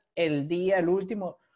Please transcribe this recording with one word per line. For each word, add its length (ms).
el 340
día, 300
el 100
último, 500